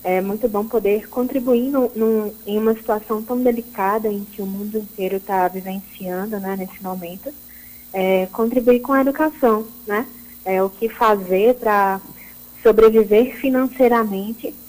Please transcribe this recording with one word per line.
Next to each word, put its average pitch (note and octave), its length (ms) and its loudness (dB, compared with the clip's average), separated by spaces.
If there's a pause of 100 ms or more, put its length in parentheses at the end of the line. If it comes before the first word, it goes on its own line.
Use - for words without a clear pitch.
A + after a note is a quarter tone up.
É F#3 180 0
muito G#3 260 -4
bom G#3 160 0
poder G#3+ 460 -2
contribuir B3+ 600 0
no, C4+ 240 0
no, A3 400 0 (120)
em G#3 120 -4
uma A3 160 2
situação G#3+ 480 -4
tão B3 200 -4
delicada A3+ 640 -2
em G3+ 160 -4
que - 180 -14
o G3 40 -6
mundo G#3 320 -8
inteiro G3 420 -6
tá F#3+ 300 -2
vivenciando, F#3+ 920 -10
né, F#3+ 160 -6
nesse F#3 260 -12
momento. F#3 520 -12 (580)
É, F#3+ 400 0
contribuir A#3+ 480 2
com A#3+ 140 -4
a C4+ 80 4
educação, C4+ 680 0 (180)
né? G#3+ 200 -4 (400)
É, F#3+ 180 0
o G3 60 0
que A3+ 180 -6
fazer G#3 680 2
pra G3+ 440 0 (640)
sobreviver A3 760 6
financeiramente A#3+ 1160 0 (140)